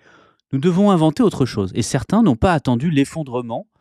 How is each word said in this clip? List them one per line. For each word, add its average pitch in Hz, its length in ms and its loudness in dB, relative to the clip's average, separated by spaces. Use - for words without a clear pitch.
Nous 139 60 -4
devons 180 320 2
inventer 156 320 2
autre 165 240 2
chose, 98 300 -4
et 117 80 -2
certains 185 400 0
n'ont 147 120 4
pas 185 180 2
attendu 139 360 -2
l'effondrement 135 800 -4